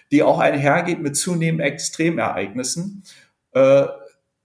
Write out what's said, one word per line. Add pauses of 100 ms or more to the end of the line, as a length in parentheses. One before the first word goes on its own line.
(120)
die
auch
einhergeht
mit
zunehmenden
Extremereignissen, (500)
äh, (600)